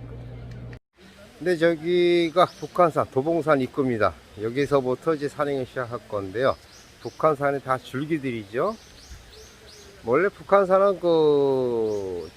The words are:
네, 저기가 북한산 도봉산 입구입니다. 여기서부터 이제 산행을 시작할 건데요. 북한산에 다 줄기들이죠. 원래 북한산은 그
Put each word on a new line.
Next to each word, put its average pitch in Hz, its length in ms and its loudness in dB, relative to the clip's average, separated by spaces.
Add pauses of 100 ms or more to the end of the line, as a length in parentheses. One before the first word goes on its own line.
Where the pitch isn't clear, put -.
(1400)
네, 170 160 0
저기가 170 880 2 (120)
북한산 151 520 2
도봉산 151 500 2
입구입니다. 123 540 0 (260)
여기서부터 127 720 0
이제 143 140 -6
산행을 139 380 -4
시작할 120 320 -8 (100)
건데요. 101 480 -2 (460)
북한산에 143 580 -2
다 131 180 -4
줄기들이죠. 131 960 -6 (1300)
원래 151 220 2
북한산은 190 720 2
그 127 1400 2